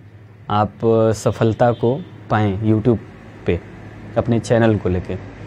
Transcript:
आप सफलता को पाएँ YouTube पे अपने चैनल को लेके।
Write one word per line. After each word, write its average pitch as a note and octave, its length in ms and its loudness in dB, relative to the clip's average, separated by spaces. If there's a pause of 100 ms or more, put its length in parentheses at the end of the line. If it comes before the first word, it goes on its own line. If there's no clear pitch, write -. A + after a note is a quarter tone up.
(500)
आप G#2+ 220 2 (440)
सफलता A#2+ 560 2
को B2 300 -2 (280)
पाएँ G#2 320 0
YouTube G#2+ 360 2 (480)
पे E2+ 140 0 (580)
अपने A#2 200 2
चैनल A2+ 400 4
को F#2 100 -4
लेके। F2+ 280 -4 (300)